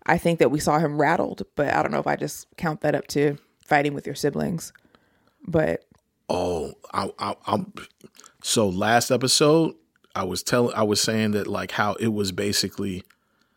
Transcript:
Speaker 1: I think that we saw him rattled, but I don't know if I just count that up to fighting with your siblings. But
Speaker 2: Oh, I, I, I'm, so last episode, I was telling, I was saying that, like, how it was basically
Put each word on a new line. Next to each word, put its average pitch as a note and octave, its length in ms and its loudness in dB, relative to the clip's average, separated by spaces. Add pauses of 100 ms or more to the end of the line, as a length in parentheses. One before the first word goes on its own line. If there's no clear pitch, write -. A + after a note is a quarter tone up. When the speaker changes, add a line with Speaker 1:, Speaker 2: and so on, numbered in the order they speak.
Speaker 1:
I E3 120 2
think E3+ 220 0
that B2+ 120 6
we D3+ 80 0
saw D3+ 200 2
him D3 220 0
rattled, D#3+ 400 0 (140)
but C#3+ 180 0
I D3+ 80 2
don't C#3+ 100 -2
know C#3+ 80 -2
if D3 80 -2
I C#3+ 80 0
just D3 400 -8
count D#3 260 -4
that D3+ 140 0
up - 120 -4
to D3 300 0 (280)
fighting C#3+ 300 2
with - 100 -10
your C3+ 100 -8
siblings. D3+ 560 -4 (760)
But D#3 360 0 (460)
Speaker 2:
Oh, F2+ 440 -2 (200)
I, - 160 -2 (100)
I, - 160 -6 (100)
I'm, G#3 260 -2 (720)
so A2 240 2
last G#2+ 440 2
episode, D3 640 4 (380)
I G2 120 -4
was F2+ 180 -6
telling, B2 320 2
I A2 80 2
was G#2 160 2
saying A2 320 0
that, G#2 160 -2
like, F#2+ 240 -6
how G#2 220 0
it A2+ 160 -2
was G2+ 240 -2
basically G2+ 680 -4 (540)